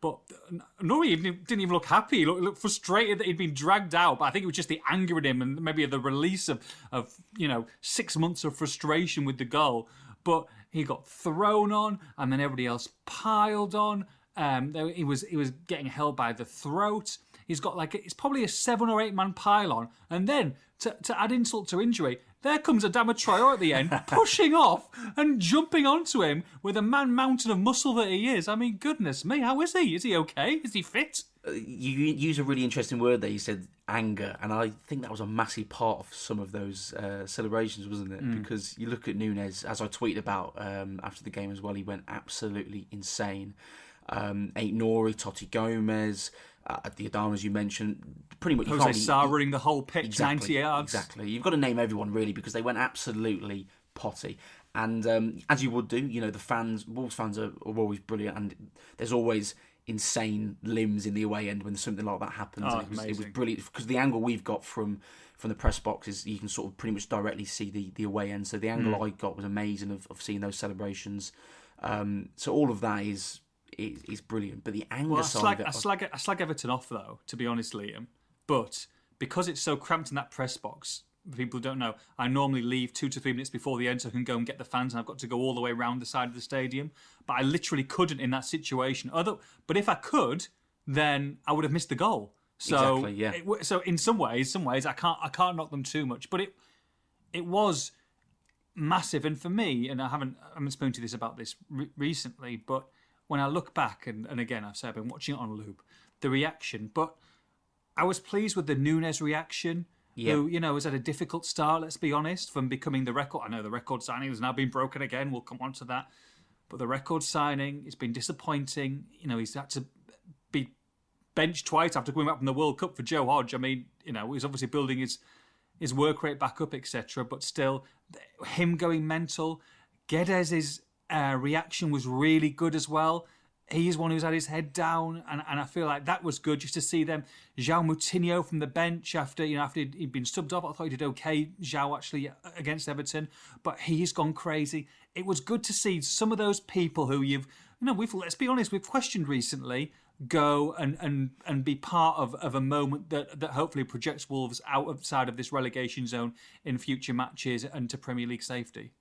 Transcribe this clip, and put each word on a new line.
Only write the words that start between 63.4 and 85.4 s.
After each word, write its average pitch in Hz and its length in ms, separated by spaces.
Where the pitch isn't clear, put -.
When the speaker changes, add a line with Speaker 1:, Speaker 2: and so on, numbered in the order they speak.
Speaker 2:
'cause 113 140
the 127 100
angle 127 240
we've 117 220
got 107 220
from, 104 340
from 110 120
the 107 60
press - 240
box - 280
is 101 180
you 104 140
can 104 100
sort - 220
of 95 60
pretty 113 160
much 104 160
directly 104 360
see 104 240
the, 98 260
the 110 80
away 101 280
end. 101 160
So 110 100
the 107 120
angle 113 300
Speaker 1:
Mm. 107 80
Speaker 2:
I - 40
got 95 240
was 101 100
amazing 101 460
of, 98 180
of - 120
seeing 101 200
those 101 160
celebrations. 101 760
Um, 104 560
so - 180
all 143 180
of 101 100
that 104 220
is, 101 360
is, - 260
is 104 180
brilliant. 107 420
But 110 100
the 107 180
anger 143 220
Speaker 1:
Well, 151 60
I 160 40
Speaker 2:
side 151 180
Speaker 1:
slag, 208 140
Speaker 2:
of 98 60
it, 101 60
Speaker 1:
I - 40
slag, 202 420
I 143 40
slag 180 240
Everton 156 280
off, 123 180
though, 110 400
to - 80
be 117 120
honest, 117 260
Liam. 107 320
But - 380
because 175 300
it's 156 140
so 151 140
cramped 156 360
in 143 40
that 143 140
press - 280
box, - 460
for 127 80
people 127 220
who 117 40
don't 135 160
know, 113 140
I 123 100
normally 135 360
leave 123 300
two - 160
to - 100
three 135 120
minutes 131 200
before 127 260
the 123 100
end 123 140
so 123 80
I - 20
can 123 120
go 120 140
and 117 80
get 135 120
the 127 80
fans, 127 280
and 120 60
I've 117 60
got - 140
to 127 80
go 120 120
all 131 140